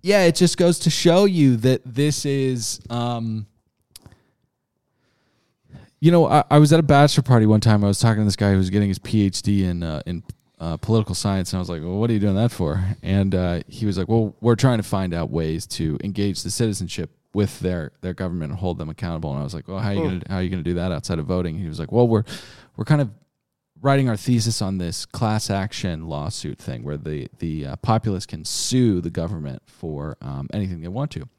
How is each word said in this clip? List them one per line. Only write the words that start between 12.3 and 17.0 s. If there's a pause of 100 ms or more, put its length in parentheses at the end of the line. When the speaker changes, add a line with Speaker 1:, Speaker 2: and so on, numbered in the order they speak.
Speaker 1:
that
for?" (180)
And,
uh,
he
was
like,
"Well,
we're
trying
to
find
out
ways
to
engage
the
citizenship (220)